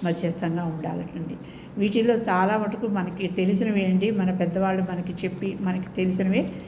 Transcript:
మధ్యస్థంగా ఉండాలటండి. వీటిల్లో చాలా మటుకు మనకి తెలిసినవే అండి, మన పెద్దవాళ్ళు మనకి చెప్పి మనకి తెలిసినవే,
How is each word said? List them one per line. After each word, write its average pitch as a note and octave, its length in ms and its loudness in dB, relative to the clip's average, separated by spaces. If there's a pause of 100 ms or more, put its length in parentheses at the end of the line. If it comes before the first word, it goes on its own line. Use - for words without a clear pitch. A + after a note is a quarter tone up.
మధ్యస్థంగా E3+ 600 0
ఉండాలటండి. E3 720 -6 (440)
వీటిల్లో A3 360 4
చాలా G3+ 440 2
మటుకు G#3+ 280 -2
మనకి F#3+ 400 -2
తెలిసినవే G3 580 2
అండి, F#3 260 4
మన F#3+ 260 2
పెద్దవాళ్ళు F#3+ 460 2
మనకి F3+ 300 -4
చెప్పి F#3 480 -4
మనకి F#3 280 -2
తెలిసినవే, F#3 640 2 (160)